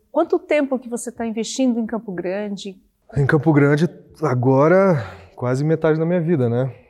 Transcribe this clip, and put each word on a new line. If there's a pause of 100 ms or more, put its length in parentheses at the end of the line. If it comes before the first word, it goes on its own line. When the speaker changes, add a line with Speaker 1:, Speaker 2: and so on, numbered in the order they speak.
(100)
Speaker 1:
quanto
tempo
que
você
tá
investindo
em
Campo
Grande? (380)
Speaker 2:
Em
Campo
Grande, (340)
agora, (320)
quase
metade
da
minha
vida,
né? (140)